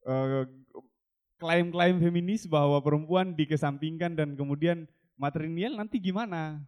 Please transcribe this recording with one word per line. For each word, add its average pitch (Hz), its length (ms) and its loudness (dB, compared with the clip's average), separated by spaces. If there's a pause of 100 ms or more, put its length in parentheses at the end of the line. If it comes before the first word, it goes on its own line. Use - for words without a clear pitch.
eh, 135 380 -2 (960)
klaim-klaim 175 640 4
feminis 175 420 0
bahwa 147 380 4
perempuan 156 480 2
dikesampingkan 156 800 -2
dan 151 240 -2
kemudian 147 480 -2 (320)
matrinial 165 640 -4
nanti 214 200 -8
gimana? 180 680 -4